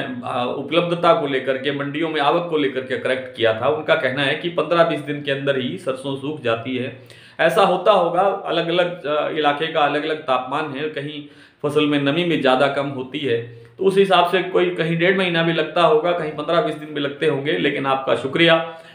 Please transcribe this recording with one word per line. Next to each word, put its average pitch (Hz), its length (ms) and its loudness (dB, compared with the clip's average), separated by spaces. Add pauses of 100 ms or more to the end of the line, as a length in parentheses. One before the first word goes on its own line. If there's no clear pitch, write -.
(260)
अ, 123 320 -4
उपलब्धता 170 560 2
को 143 140 0
लेकर 131 300 0
के, 139 140 -2
मंडियों 143 380 -4
में 151 120 -2
आवक 170 280 2
को 156 80 0
लेकर 131 240 0
के 123 160 -4
correct 127 400 -4
किया 110 240 2
था, 135 80 0
उनका 156 260 0
कहना 135 280 -2
है 143 120 0
कि 175 140 -6
पन्द्रह 170 340 2
बीस 151 160 0
दिन 143 220 -6
के 139 100 -4
अंदर 139 280 -2
ही 123 180 -6
सरसों 135 380 -6
सूख 135 260 -8
जाती 120 360 -4
है। 135 240 -8 (380)
ऐसा 175 240 4
होता 185 280 2
होगा, 175 300 4
अलग-अलग, 170 840 0
अ, 147 240 -2
इलाके 151 380 0
का 160 120 -2
अलग-अलग 147 380 0
तापमान 135 600 -4
है, 151 120 -6
कहीं 147 360 -10 (400)
फसल 147 200 2
में 147 160 2
नमी 151 240 2
में 151 160 0
ज़्यादा 131 260 6
कम 139 200 -2
होती 131 320 -8
है, 117 220 0 (360)
तो 185 60 -4
उस 190 140 2
हिसाब 180 340 4
से 185 120 2
कोई 180 260 2
कहीं 165 280 -2
डेढ़ 185 200 4
महीना 175 260 0
भी 165 100 2
लगता 156 280 0
होगा, 160 300 4
कहीं 160 200 -2
पन्द्रह 160 300 0
बीस 156 140 -2
दिन 151 180 -14
भी 147 80 -4
लगते 143 240 -2
होंगे। 143 260 0
लेकिन 147 340 0
आपका 135 300 0
शुक्रिया 165 600 2 (180)